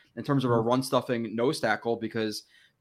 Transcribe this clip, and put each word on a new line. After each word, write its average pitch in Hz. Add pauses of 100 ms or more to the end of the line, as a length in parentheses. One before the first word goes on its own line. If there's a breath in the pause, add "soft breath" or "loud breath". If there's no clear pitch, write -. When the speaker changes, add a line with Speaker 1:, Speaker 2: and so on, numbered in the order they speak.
(160 soft breath)
Speaker 1:
in 117
terms 139
of 120
a 120
Speaker 2:
Mm-hmm. 113
Speaker 1:
run 127
stuffing 120
nose 139
tackle 113
because, 110 (380 soft breath)